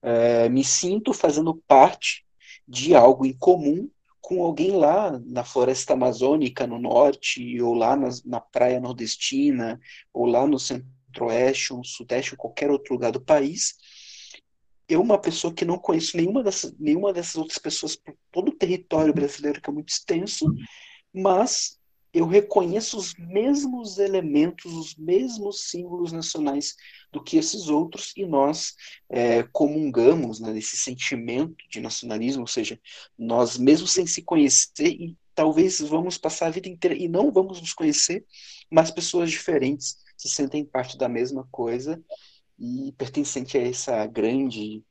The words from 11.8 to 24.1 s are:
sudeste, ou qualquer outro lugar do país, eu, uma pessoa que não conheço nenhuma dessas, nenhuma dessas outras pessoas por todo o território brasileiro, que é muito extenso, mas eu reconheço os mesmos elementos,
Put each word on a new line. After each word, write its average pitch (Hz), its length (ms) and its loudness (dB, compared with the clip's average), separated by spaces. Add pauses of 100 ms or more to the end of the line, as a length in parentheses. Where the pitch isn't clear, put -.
sudeste, 123 480 -6
ou 131 60 -18
qualquer - 300 -4
outro 139 260 0
lugar 123 180 -2
do - 80 -4
país, 151 560 0 (1120)
eu, 165 120 2
uma 208 180 4
pessoa 170 360 -4
que 170 100 -2
não 170 140 -2
conheço 165 380 -2
nenhuma 196 260 0
dessas, 196 360 -4
nenhuma 170 340 0
dessas 175 240 -6
outras 160 220 -6
pessoas - 360 -6
por - 220 -20 (160)
todo 185 160 -2
o - 80 -4
território 170 580 0
brasileiro, 147 460 -4
que - 100 -10
é - 20 -4
muito 151 180 -8
extenso, 196 560 -4 (680)
mas 190 680 0 (340)
eu 165 140 2
reconheço 202 720 2
os 185 180 -10
mesmos 226 840 -2
elementos, 175 720 0